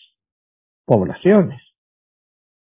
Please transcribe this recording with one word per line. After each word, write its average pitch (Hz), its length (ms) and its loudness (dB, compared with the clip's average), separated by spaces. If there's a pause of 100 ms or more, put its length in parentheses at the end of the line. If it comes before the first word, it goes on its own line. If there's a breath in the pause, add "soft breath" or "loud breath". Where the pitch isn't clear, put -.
(840)
poblaciones. 135 760 0 (1120)